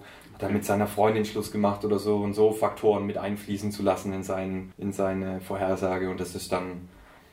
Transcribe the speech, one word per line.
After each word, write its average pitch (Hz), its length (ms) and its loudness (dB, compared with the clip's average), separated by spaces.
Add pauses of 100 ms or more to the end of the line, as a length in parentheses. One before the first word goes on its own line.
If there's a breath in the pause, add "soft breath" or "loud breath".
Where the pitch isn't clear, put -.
(340 loud breath)
hat - 100 -6
er 98 60 0
mit 104 160 0
seiner 104 220 2
Freundin 107 360 4
Schluss 104 300 -4
gemacht 101 320 2
oder 101 140 2
so 104 180 2
und 101 160 -2
so 107 180 6
Faktoren 104 540 2
mit 104 120 -4
einfließen 101 540 -4
zu 101 100 -8
lassen 95 320 2
in 95 100 -4
seinen, 95 540 -4
in 101 140 -4
seine 95 500 -2
Vorhersage 92 680 0
und 90 100 -4
das 87 160 -6
ist - 160 -8
dann, 90 380 -4 (440 loud breath)